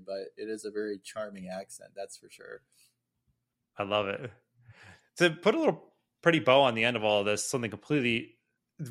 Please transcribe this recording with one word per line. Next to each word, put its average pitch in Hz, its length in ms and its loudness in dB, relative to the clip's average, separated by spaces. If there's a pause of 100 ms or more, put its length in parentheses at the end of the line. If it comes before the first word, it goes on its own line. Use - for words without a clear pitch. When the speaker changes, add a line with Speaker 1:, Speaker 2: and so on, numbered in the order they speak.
Speaker 1:
but 98 220 -8 (100)
it 107 100 -10
is 110 180 -8
a 104 60 -8
very 104 320 -6
charming 98 460 -10
accent, 95 460 -14
that's 98 200 -12
for - 140 -20
sure. - 320 -18 (1160)
Speaker 2:
I 104 60 -4
love 101 240 -2
it. 104 240 -8 (840)
To 175 140 4
put 202 240 0
a 330 40 0
little 220 340 -2 (280)
pretty 165 180 4
bow 127 220 6
on 123 140 4
the 113 80 0
end 120 140 2
of 107 60 -2
all 104 200 4
this, 104 240 0
something 117 240 -4
completely 120 640 -2 (560)